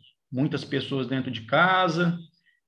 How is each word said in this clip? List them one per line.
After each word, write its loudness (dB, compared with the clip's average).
Muitas -2
pessoas -4
dentro -2
de -6
casa, 2